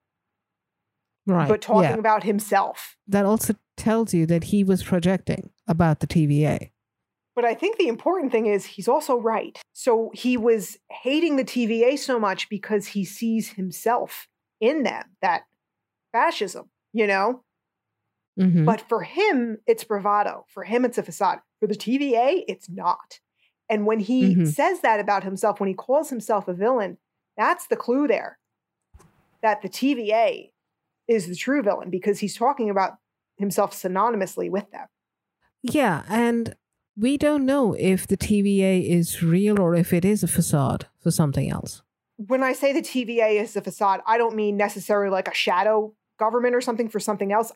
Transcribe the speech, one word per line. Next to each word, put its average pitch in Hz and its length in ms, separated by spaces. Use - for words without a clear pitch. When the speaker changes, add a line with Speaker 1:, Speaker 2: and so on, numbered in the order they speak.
Speaker 1:
Right, 170 220
Speaker 2:
but 214 120
talking 196 300
Speaker 1:
yeah. - 80
Speaker 2:
about 214 240
himself. 202 760
Speaker 1:
That 202 180
also 214 280
tells 226 380
you 165 120
that 165 180
he 202 180
was 190 200
projecting 180 680
about 165 340
the 147 60
T 156 200
V 147 200
A. - 240
Speaker 2:
But 240 100
I 226 100
think 403 240
the 339 100
important 277 420
thing 226 160
is 202 180
he's - 240
also 277 280
right. 220 420
So 226 420
he 247 220
was 220 420
hating 294 460
the 262 80
T 240 220
V 226 180
A 277 120
so 254 240
much 190 280
because 208 400
he 196 160
sees 226 480
himself - 760
in 269 240
them, 120 200
that 180 220
fascism, 233 580
you 214 140
know? 202 360
Speaker 1:
Mm-hmm. 175 260
Speaker 2:
But 214 240
for 233 140
him, 262 640
it's 226 180
bravado. 208 640
For 190 160
him, 240 200
it's 240 140
a 190 40
facade. 175 360
For 214 60
the 202 80
T 233 240
V 277 180
A, 277 320
it's 185 200
not. 180 520
And 208 160
when 220 140
he 202 340
Speaker 1:
Mm-hmm. 175 100
Speaker 2:
says 302 360
that 220 200
about 196 240
himself, 196 340
when 196 100
he 190 60
calls 285 360
himself 220 380
a 180 40
villain, 196 460
that's 302 300
the - 100
clue 277 300
there, - 320
that 208 200
the 190 80
T 277 240
V 214 180
A 214 380
is 220 220
the 180 80
true 269 260
villain, 190 280
because 196 300
he's 202 140
talking 240 360
about 190 260
himself 202 380
synonymously 190 760
with 202 200
them. - 160
Speaker 1:
Yeah, 240 460
and 233 460
we 262 220
don't 294 260
know 262 340
if 190 280
the 202 100
T 208 260
V 196 220
A 190 160
is 170 420
real 196 380
or 170 140
if 170 180
it 175 120
is 208 180
a 170 60
facade - 580
for 170 120
something 139 400
else. - 320
Speaker 2:
When 240 260
I 262 100
say 277 200
the 311 100
T 254 220
V 233 160
A 214 180
is 214 160
a 202 60
facade, 190 460
I 226 120
don't 226 160
mean 208 220
necessarily 202 540
like 190 180
a 180 60
shadow 214 600
government 240 360
or 247 60
something 233 280
for 208 120
something 196 320
else. 226 240